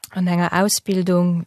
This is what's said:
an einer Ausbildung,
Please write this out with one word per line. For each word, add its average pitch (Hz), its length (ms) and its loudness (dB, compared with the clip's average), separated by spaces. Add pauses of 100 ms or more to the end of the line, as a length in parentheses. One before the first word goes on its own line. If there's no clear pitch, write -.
an 180 180 -2
einer 175 260 0
Ausbildung, 180 920 0